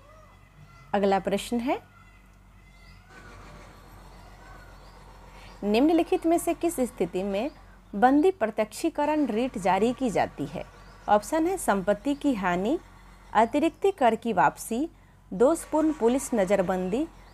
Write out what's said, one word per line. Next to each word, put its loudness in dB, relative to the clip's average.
अगला 2
प्रश्न -4
है, -2
निम्नलिखित 2
में 4
से -2
किस -4
स्थिति -2
में -4
बंदी 4
प्रत्यक्षीकरण -2
रीट -2
जारी 2
की -2
जाती -2
है? -10
ऑप्शन 2
है -2
संपत्ति -2
की -2
हानि, -2
अतिरिक्त 2
कर 4
की -4
वापसी, 0
दोषपूर्ण 2
पुलिस 0
नज़रबंदी, 0